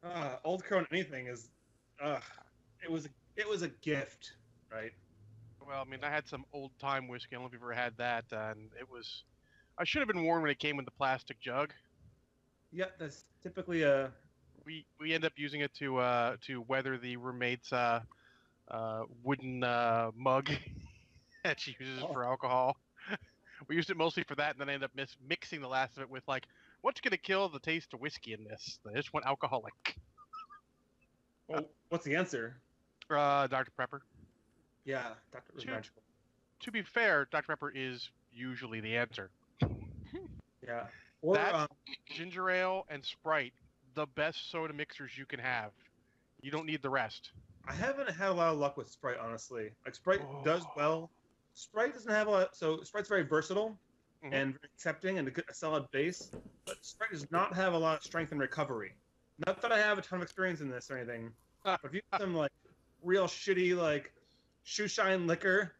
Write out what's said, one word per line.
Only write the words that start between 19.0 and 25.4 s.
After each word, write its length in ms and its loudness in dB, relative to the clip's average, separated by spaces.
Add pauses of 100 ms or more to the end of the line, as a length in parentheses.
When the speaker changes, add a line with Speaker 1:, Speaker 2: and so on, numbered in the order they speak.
Speaker 2:
wooden, 400 -2
uh, 520 4
mug 340 4 (480)
<laughs> 460 -20
that 160 0
she 200 -8
uses 240 -6
Speaker 1:
Oh. 100 -4
Speaker 2:
for 120 -2
alcohol. 520 4 (320)
<laughs> 80 -2 (520)
We 60 0
used 140 2
it 80 0
mostly 260 2
for 120 -6
that, 160 2
and 80 -8
then 100 -4
I 40 0
ended 160 -4
up 60 -16
mis-, 200 -6 (120)
mixing 340 -4